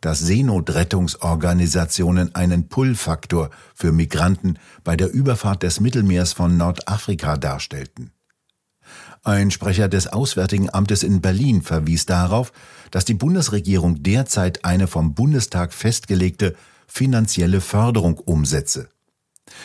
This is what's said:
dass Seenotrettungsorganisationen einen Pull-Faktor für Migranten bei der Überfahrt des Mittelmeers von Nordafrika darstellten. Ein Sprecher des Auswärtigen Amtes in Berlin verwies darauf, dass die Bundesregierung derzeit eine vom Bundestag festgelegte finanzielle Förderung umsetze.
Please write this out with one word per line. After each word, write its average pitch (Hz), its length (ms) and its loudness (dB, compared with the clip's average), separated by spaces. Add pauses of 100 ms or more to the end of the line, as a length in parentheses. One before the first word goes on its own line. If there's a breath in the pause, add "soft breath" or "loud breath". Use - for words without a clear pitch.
dass 80 200 -2
Seenotrettungsorganisationen 87 2250 0
einen 87 340 0
Pull-Faktor 85 800 -2 (240 loud breath)
für 82 180 0
Migranten 82 680 0 (260 loud breath)
bei 82 120 0
der 92 160 0
Überfahrt 117 520 0
des 90 160 -2
Mittelmeers 98 520 2
von 87 240 2
Nordafrika 85 800 -2
darstellten. 69 760 -8 (1120 loud breath)
Ein 101 260 2
Sprecher 98 380 0
des 92 180 0
Auswärtigen 95 680 -2
Amtes 101 300 0
in 92 180 2
Berlin 98 420 2
verwies 80 440 0
darauf, 92 460 0 (400 loud breath)
dass 92 120 0
die 113 100 0
Bundesregierung 95 920 0
derzeit 98 600 0
eine 92 220 2
vom 80 280 -2
Bundestag 117 600 0
festgelegte 92 800 0 (320 loud breath)
finanzielle 107 760 0
Förderung 101 580 0
umsetze. 73 720 -2 (760 loud breath)